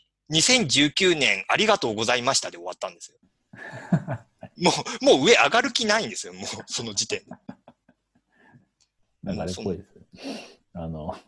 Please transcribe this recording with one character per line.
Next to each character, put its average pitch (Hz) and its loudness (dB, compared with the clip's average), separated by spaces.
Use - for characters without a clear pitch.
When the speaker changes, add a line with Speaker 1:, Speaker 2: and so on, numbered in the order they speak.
Speaker 1:
二 156 2
千 247 4
十 139 4
九 180 2
年 104 0
あ 117 2
り 202 2
が 208 4
と 127 -2
う 104 -2
ご 110 -2
ざ 123 4
い 120 -2
ま 127 0
し - 2
た 92 -4
で - -18
終 87 -12
わ 90 -8
っ - -14
た 98 -8
ん 92 -12
で 87 -20
す - -20
よ。 - -20
Speaker 2:
<laughs> - -6
Speaker 1:
も 170 4
う、 254 -4
も 170 6
う - 0
上 226 8
上 127 6
が 233 4
る 269 -4
気 240 -4
な 208 2
い 170 -4
ん - -8
で 90 -12
す - -10
よ、 90 -14
も 92 -16
う、 101 -10
そ - -8
の 110 -8
時 101 -4
点 98 -6
で。 - -18
Speaker 2:
<laughs> - -20
な 98 -6
ん - -6
か 92 -6
あ - -6
れ 92 -6
っ 90 -8
ぽ 104 -6
い - -8
で 95 -18
す。 - -20
Speaker 1:
も - -20
う - -20
そ - -16
の 82 -10
Speaker 2:
あ - -8
の、 80 -10